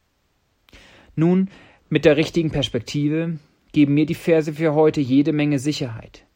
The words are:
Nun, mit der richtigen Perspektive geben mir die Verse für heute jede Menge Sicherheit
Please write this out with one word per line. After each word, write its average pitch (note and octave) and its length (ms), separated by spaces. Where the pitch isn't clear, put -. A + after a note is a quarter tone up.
Nun, F3+ 320
mit D#3 160
der D3+ 120
richtigen D#3 340
Perspektive D3 880
geben C#3+ 220
mir D3+ 120
die D#3+ 80
Verse D#3+ 400
für D#3 200
heute D#3 260
jede C#3+ 320
Menge D3 260
Sicherheit C3 680